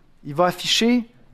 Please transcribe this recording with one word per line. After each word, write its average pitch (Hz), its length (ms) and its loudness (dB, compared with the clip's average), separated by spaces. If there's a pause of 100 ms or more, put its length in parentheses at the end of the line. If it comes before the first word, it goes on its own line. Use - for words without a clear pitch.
(240)
il 143 100 -12
va 175 120 2
afficher 233 640 0 (260)